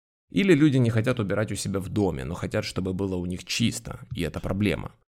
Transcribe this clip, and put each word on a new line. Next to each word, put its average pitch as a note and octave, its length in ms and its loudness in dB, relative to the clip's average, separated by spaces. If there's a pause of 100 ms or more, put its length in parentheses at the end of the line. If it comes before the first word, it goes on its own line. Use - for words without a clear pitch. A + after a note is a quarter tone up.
(300)
Или F#3 240 4
люди C#3+ 240 6
не A#2+ 140 4
хотят A#2 280 0
убирать G#2 320 -2
у G2+ 40 -4
себя G2 240 -4
в F2+ 100 -6
доме, E2+ 340 0
но D2+ 120 -6
хотят, G2 300 -2
чтобы F#2 280 -4
было F#2+ 220 -2
у F2+ 100 -2
них F2+ 200 -6
чисто, - 540 -2 (160)
и - 60 -4
это D#2+ 180 -4
проблема. F2 520 0 (260)